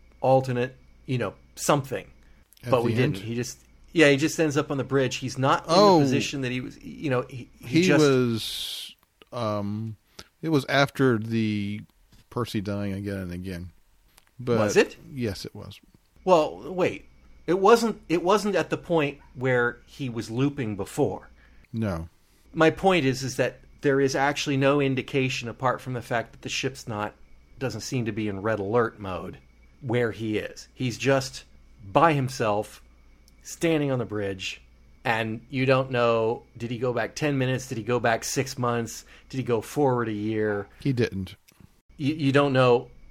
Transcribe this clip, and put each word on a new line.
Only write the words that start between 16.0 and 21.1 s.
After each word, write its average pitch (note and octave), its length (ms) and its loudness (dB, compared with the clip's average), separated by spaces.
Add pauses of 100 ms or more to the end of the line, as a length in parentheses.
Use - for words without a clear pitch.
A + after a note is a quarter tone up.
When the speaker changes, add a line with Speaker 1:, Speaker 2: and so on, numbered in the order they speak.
Speaker 1:
Well, D3+ 380 4 (120)
wait. C3+ 320 -2 (400)
It F3+ 140 0
wasn't, A3+ 480 6
it E3 160 0
wasn't G3 320 2
at D#3 140 0
the D#3 80 -2
point C#3+ 420 -2 (160)
where B2 500 0
he - 220 -10
was A2+ 240 -8
looping B2+ 460 -2
before. - 520 -4 (440)